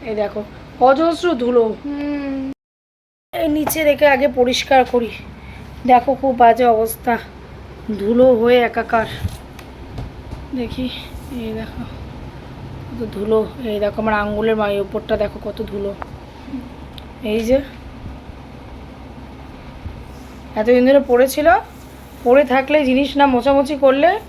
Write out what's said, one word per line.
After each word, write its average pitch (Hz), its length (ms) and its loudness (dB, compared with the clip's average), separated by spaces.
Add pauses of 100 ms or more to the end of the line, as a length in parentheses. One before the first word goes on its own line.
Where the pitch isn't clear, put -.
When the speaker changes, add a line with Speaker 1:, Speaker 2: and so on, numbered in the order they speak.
Speaker 1:
এই 220 100 -6
দেখো, 208 280 -4 (360)
অজস্র 320 540 4
ধুলো। 240 300 2
Speaker 2:
হুম। 277 880 -6 (840)
Speaker 1:
এই 330 100 0
নিচে 302 360 0
রেখে 294 240 4
আগে 269 200 4
পরিষ্কার 254 580 2
করি। 233 240 -2 (800)
দেখো, 247 280 6
খুব 269 200 0
বাজে 240 300 6
অবস্থা, 226 520 2 (840)
ধুলো 240 360 6
হয়ে 240 220 4
একাকার। 226 480 0 (1500)
দেখি, 247 340 -6 (420)
এই 226 220 -8
দেখো 226 300 -8 (1080)
কত 233 220 -6
ধুলো। 214 320 0 (200)
এই 208 140 -4
দেখো, 202 220 -2
আমার 220 120 0
আঙ্গুলের 208 420 0
মা-, 214 120 -2
এই 202 120 -2
ওপরটা 208 380 -4
দেখো 208 260 -4
কত 214 200 -8
ধুলো। 202 320 -8 (1300)
এই 220 160 -2
যে, 240 200 2 (3000)
এতদিন 247 300 4
ধরে 277 220 8
পড়েছিল, 262 420 4 (760)
পড়ে 262 200 6
থাকলে 269 420 2
জিনিস 262 320 2
না 285 80 6
মোছামুছি 277 500 2
করলে 277 540 4